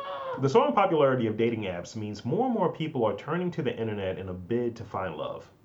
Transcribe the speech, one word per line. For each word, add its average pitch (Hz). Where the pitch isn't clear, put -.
The 135
soaring 262
popularity 147
of 104
dating 113
apps 87
means 107
more 180
and 247
more 185
people 135
are 104
turning 175
to 165
the 123
internet 101
in 95
a 90
bid 113
to 107
find 95
love. -